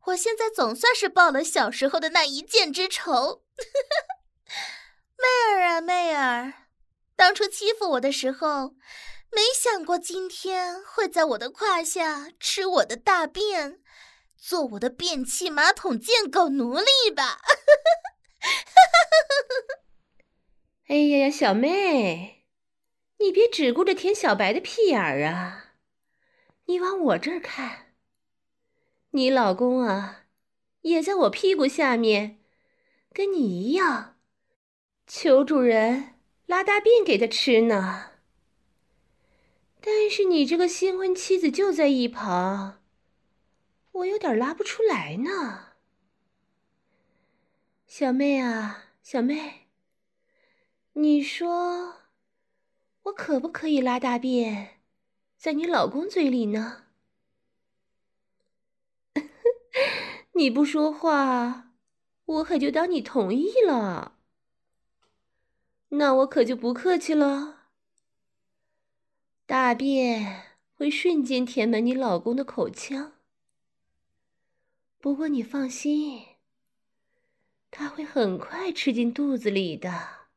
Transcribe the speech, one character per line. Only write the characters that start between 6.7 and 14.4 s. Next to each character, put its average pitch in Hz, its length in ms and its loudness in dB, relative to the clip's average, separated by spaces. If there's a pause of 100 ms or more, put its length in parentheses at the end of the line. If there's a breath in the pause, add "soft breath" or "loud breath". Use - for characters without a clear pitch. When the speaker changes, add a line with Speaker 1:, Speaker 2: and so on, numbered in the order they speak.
Speaker 1:
当 370 180 4
初 403 140 -2
欺 415 260 -4
负 427 180 -4
我 254 80 0
的 269 120 0
时 262 200 -4
候， 277 440 -6 (560 loud breath)
没 427 100 0 (140)
想 392 280 -2
过 349 140 -2
今 370 320 -8
天 370 540 -8
会 - 260 -4
在 320 160 2
我 247 120 -2
的 233 120 -8
胯 370 340 -2
下 320 560 -6
吃 - 280 -4
我 359 180 2
的 233 100 -8
大 349 300 0
便， 349 560 -6 (560 soft breath)
做 339 280 -2